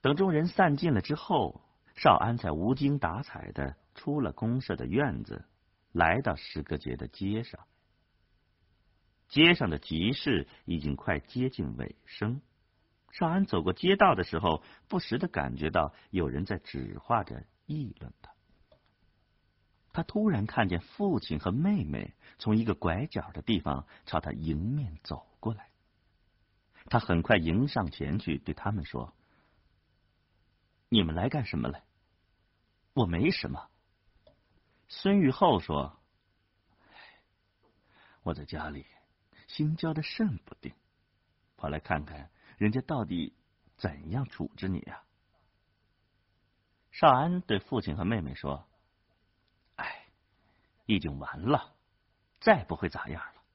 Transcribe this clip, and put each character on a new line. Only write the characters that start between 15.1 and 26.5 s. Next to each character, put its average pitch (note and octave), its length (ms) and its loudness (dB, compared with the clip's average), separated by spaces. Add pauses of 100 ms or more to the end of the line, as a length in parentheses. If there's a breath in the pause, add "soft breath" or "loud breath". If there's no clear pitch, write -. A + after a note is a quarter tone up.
地 F3 100 -2
感 C2+ 300 -4
觉 D2 120 0
到 D#2 240 2 (180 loud breath)
有 E2 180 0
人 D2 160 -2
在 G2 120 -4
指 A1+ 420 -10
话 A2+ 240 0
着 - 220 -12 (200)
议 D3 340 -6
论 - 220 -14
他。 - 100 -20 (1600)
他 E3 120 -4
突 G#3+ 260 2
然 G#2+ 160 2
看 G#2+ 240 0
见 F2 100 0
父 F3+ 400 -2
亲 D2+ 200 -4
和 F#2 120 -2
妹 E3 320 2
妹 C#2 300 -6 (240 loud breath)
从 A2 180 2
一 A2+ 80 4
个 G#2+ 120 2
拐 F#2 320 0
角 - 240 -6
的 D2+ 100 -10
地 G#2 180 2
方 C#2 280 -4 (180 loud breath)
朝 D#2+ 160 -2
他 D#2 100 -8
迎 D#2 260 -4
面 G#2+ 460 -4
走 - 240 -12 (140)
过 A2+ 140 -2
来， - 120 -20 (1160 soft breath)